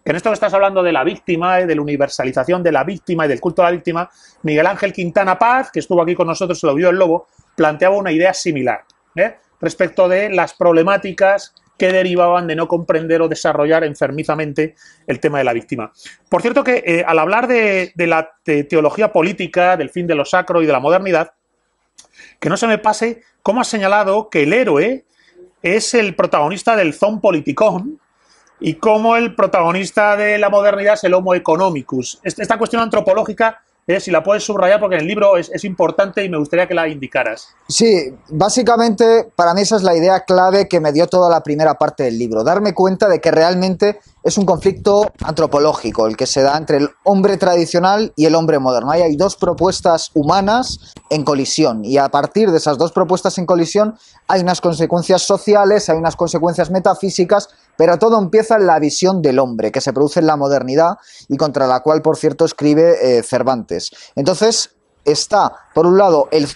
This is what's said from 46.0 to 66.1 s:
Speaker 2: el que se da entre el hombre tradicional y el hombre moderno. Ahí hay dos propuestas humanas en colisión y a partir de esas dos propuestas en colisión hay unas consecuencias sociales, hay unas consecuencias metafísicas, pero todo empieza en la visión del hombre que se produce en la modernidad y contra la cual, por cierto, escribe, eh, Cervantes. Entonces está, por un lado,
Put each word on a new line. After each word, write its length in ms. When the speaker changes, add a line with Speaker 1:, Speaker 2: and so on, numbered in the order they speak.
Speaker 2:
el 100
que 100
se 160
da 140
entre 200
el 140
hombre 360
tradicional 760
y 120
el 100
hombre 240
moderno. 320
Ahí 100
hay 140
dos 180
propuestas 800
humanas 800
en 140
colisión 600
y 140
a 100
partir 440
de 60
esas 200
dos 140
propuestas 460
en 80
colisión 520
hay 140
unas 180
consecuencias 600
sociales, 640
hay 80
unas 180
consecuencias 560
metafísicas, 800
pero 220
todo 200
empieza 380
en 100
la 120
visión 440
del 180
hombre 320
que 80
se 120
produce 280
en 60
la 100
modernidad 640
y 80
contra 300
la 140
cual, 200
por 160
cierto, 280
escribe, 720
eh, 60
Cervantes. 640
Entonces 640
está, 480
por 120
un 120
lado, 320